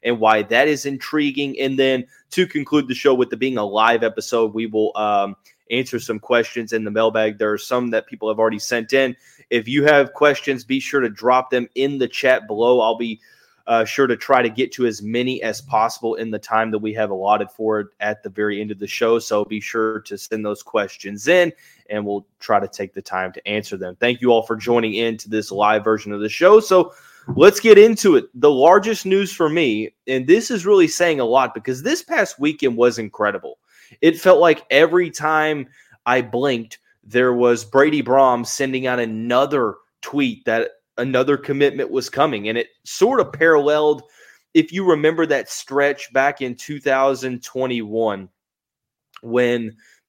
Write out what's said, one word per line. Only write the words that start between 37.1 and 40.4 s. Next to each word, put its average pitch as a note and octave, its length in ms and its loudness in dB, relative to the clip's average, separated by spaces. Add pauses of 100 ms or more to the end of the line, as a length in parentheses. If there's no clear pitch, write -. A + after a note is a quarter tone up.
was A#2+ 320 2
Brady C#3+ 380 2
Brohm B2 440 2
sending C3 400 -6
out B2 140 -2
another A#2+ 760 -2 (260)
tweet C3 420 -4